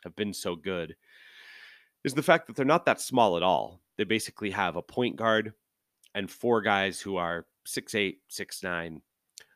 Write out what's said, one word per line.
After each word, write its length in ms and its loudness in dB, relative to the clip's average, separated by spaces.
have 120 -14
been 160 -2
so 240 -6
good 400 -6
is 100 -2
the 80 0
fact 240 6
that 100 -12
they're 80 0
not 220 4
that 140 4
small 360 4
at 60 -2
all. 380 0
They 80 -2
basically 460 -2
have 260 -2
a 60 -4
point 340 -2
guard 360 0
and 160 -6
four 320 0
guys 380 2
who 160 -6
are 300 -4
six 300 -8
eight, 340 -2
six 340 -12
nine. 400 -8